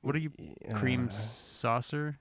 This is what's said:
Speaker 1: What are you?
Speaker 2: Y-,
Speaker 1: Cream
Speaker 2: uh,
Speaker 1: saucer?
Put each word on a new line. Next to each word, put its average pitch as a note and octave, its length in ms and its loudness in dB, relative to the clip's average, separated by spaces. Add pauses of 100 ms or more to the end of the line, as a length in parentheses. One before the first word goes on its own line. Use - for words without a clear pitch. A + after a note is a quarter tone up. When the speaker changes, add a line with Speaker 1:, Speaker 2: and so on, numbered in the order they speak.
Speaker 1:
What C3+ 140 2
are - 20 2
you? D#3 200 -2
Speaker 2:
Y-, - 360 -10
Speaker 1:
Cream B2 340 4
Speaker 2:
uh, - 40 -2
Speaker 1:
saucer? B2 1080 0